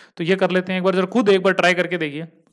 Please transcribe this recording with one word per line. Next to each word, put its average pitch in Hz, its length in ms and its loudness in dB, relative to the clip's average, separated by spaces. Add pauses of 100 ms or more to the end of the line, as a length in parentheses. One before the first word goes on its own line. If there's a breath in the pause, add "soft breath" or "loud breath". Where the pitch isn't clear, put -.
(180 loud breath)
तो 175 60 -6
ये 170 120 0
कर 185 160 0
लेते 185 220 -2
हैं 185 60 -4
एक 180 40 -4
बार, 190 120 2
जरा 185 100 0
खुद 208 240 0
एक 190 140 4
बार 190 100 2
ट्राई 180 200 2
करके 175 240 -2
देखिए। 160 300 -6 (260)